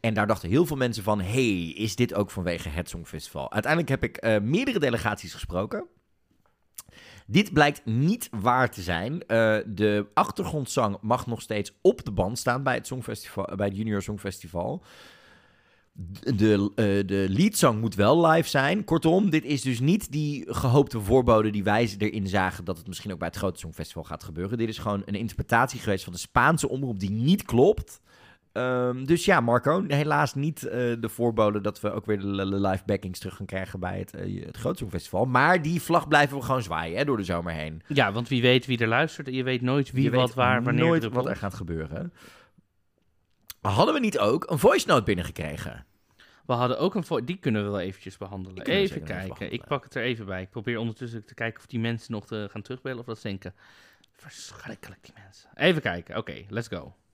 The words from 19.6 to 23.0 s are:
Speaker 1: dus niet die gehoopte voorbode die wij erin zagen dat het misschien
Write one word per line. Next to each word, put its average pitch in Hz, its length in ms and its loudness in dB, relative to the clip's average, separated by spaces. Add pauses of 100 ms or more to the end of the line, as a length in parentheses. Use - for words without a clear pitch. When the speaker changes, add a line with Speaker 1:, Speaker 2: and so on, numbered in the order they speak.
Speaker 1:
dus 123 180 0
niet 160 320 2
die 147 320 -2 (100)
gehoopte 127 460 4
voorbode 110 500 4
die 104 140 -2
wij 107 340 2
erin 104 280 -2
zagen 92 380 0
dat 85 140 -6
het 85 80 -16
misschien 95 260 -10